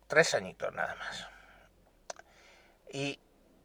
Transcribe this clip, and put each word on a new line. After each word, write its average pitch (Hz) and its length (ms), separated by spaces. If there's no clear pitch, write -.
tres 156 220
añitos 92 400
nada - 220
más. - 320
Y 139 280